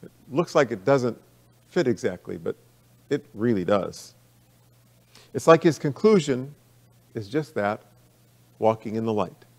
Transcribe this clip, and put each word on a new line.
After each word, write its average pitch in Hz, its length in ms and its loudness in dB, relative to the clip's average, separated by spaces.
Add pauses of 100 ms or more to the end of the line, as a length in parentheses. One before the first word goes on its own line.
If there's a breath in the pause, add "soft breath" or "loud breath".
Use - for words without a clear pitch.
It - 80 -20 (180)
looks 151 260 -4
like 135 160 2
it 95 140 -8
doesn't 127 320 2 (500)
fit 170 180 -2
exactly, 101 520 -4
but 95 180 -8 (540)
it 143 240 -4
really 104 320 0
does. 92 500 -2 (1160 soft breath)
It's - 140 -2
like 165 140 8
his 160 160 2
conclusion 147 800 0 (580)
is 104 140 -10
just 143 280 -6
that, 104 260 -2 (760)
walking 110 380 -2
in 113 80 -4
the 113 100 -2
light. 92 320 -4 (140)